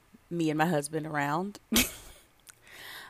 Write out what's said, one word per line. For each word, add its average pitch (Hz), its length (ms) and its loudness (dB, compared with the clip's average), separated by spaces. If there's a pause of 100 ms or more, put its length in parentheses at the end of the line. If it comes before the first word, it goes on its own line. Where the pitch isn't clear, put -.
(300)
me 165 200 2
and 151 80 2
my 156 80 6
husband, 151 400 2
around. 156 540 -2 (120)
<laughs> 220 80 6 (1300)